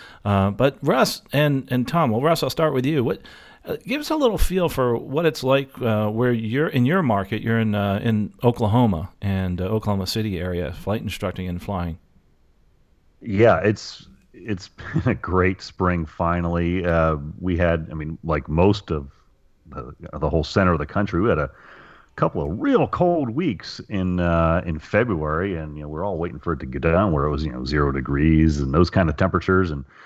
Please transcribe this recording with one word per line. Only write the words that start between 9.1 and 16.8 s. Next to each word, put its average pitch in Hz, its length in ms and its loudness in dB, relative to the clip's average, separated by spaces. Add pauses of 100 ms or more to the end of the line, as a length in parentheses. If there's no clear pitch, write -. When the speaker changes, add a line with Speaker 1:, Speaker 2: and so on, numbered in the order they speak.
Speaker 1:
and, 95 400 -2
uh, 90 60 -2
Oklahoma 101 400 -2
City 104 340 -4
area, 87 340 -4
flight 107 280 -4
instructing 92 480 -6
and 87 120 -6
flying. 87 360 -6 (1200)
Speaker 2:
Yeah, 98 420 4
it's, - 460 -2 (300)
it's 95 300 -8
<laughs> - 260 -14
been 127 180 0
a - 40 -2
great 92 460 0
spring 87 440 -2
finally. 85 800 -2